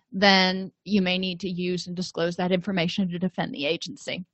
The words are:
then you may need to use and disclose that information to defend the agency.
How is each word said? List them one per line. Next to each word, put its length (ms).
then 600
you 180
may 160
need 220
to 100
use 380
and 80
disclose 400
that 160
information 580
to 80
defend 360
the 120
agency. 680